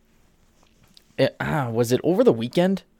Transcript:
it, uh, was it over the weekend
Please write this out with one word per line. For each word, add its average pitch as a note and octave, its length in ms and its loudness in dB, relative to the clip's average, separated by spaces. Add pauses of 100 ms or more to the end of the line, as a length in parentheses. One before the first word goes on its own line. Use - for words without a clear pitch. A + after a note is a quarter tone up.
(1160)
it, - 220 0
uh, C#3 320 -4
was A#2 220 0
it B2+ 100 0
over F#3+ 220 2
the G3 80 4
weekend F3 500 -2 (160)